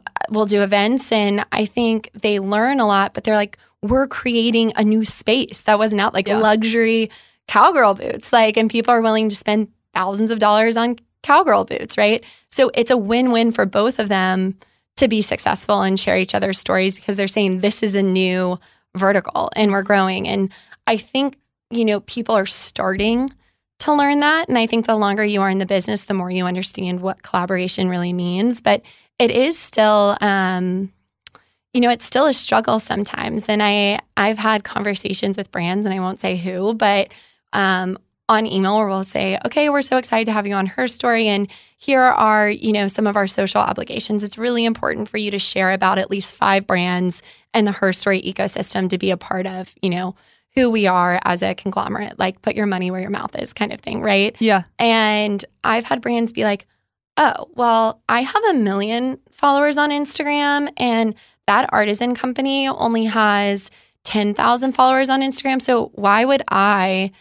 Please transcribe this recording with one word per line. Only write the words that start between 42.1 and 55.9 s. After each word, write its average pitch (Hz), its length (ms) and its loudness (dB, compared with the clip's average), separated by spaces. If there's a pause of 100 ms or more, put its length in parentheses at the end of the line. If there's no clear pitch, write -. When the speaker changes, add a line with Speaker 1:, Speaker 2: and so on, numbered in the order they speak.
Speaker 1:
you 214 240 -2
know, 202 160 0
some 214 200 -2
of 202 80 -2
our 202 100 2
social 196 340 -2
obligations. - 640 -4
It's 208 140 -8
really 233 280 0
important 226 440 -2
for - 80 -8
you 208 140 -4
to 202 80 -4
share 190 320 0
about 190 260 0
at 190 140 -4
least 196 240 -4
five 196 320 2
brands 180 560 -2 (320)
and 214 100 4
the 202 60 0
Her 190 200 0
Story 190 300 0
ecosystem 190 720 -4
to 180 80 -2
be 190 100 -2
a 180 80 -2
part 185 300 -6
of, 185 340 -12
you 190 80 -2
know, 180 260 -4 (400)
who 254 140 4
we 220 160 0
are 180 400 2
as 180 160 0
a 190 140 -2
conglomerate, 196 640 -6
like, 190 240 -4
put 214 120 -4
your 214 120 -2
money 185 240 -4
where 185 100 -8
your 196 80 -8
mouth - 260 -8
is - 160 -6
kind - 220 -6
of - 80 -14
thing," - 200 -8
right? 202 380 0
Speaker 2:
Yeah. 214 240 2 (140)
Speaker 1:
And 214 640 0 (200)
I've 226 220 0
had 262 140 -2